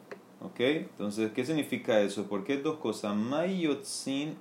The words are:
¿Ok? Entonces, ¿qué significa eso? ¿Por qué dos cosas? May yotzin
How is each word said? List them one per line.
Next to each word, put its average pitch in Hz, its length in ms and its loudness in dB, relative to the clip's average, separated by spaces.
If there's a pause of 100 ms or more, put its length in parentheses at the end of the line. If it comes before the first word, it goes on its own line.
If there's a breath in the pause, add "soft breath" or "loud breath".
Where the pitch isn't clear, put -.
(400)
¿Ok? - 200 -8
Entonces, 110 720 0
¿qué 127 120 0
significa 131 560 2
eso? 101 280 0
¿Por 98 160 -2
qué 139 140 0
dos 156 180 0
cosas? 104 400 -2
May 160 460 0
yotzin 143 800 -2